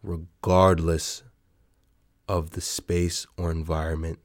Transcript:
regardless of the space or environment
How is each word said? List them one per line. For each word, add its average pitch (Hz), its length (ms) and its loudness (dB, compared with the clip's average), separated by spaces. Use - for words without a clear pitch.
regardless 87 1200 2
of 82 220 -2
the 87 100 -8
space - 760 -2
or 85 160 -4
environment 80 720 -4